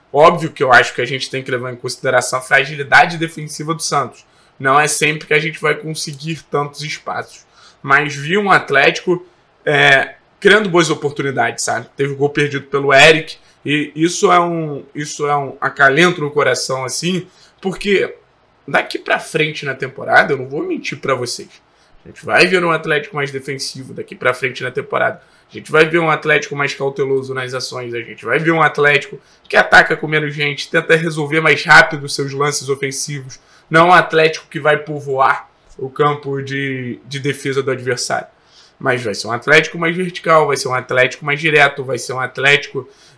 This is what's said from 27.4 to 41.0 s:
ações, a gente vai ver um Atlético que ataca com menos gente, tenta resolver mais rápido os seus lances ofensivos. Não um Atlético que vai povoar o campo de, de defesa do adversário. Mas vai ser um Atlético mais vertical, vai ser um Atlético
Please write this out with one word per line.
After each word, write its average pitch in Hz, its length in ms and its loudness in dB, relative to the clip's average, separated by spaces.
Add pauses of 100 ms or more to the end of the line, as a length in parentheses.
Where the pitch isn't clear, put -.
ações, 123 400 -8
a 117 80 -6
gente 107 240 -14
vai 123 140 0
ver 160 120 0
um 165 100 2
Atlético 147 600 2 (260)
que - 80 -2
ataca 175 400 4
com 156 100 -8
menos 151 300 -2
gente, 143 340 -6
tenta 165 280 2
resolver 156 420 -2
mais 151 240 2
rápido 160 400 6
os 143 100 -8
seus 139 200 -4
lances 139 340 -4
ofensivos. 135 720 -8 (300)
Não 165 200 6
um 180 40 10
Atlético 160 560 4
que 156 100 -10
vai 147 180 2
povoar 147 720 -2 (300)
o 131 140 -10
campo 143 500 -2
de, 131 640 -6
de 135 140 -10
defesa 135 420 -4
do 135 80 -2
adversário. 123 560 -4 (540)
Mas 123 240 -2
vai 107 100 -4
ser 101 140 -8
um 110 40 -6
Atlético 151 460 0
mais 170 180 -2
vertical, 170 520 0
vai 139 100 0
ser 131 120 -4
um 123 40 -4
Atlético 127 500 0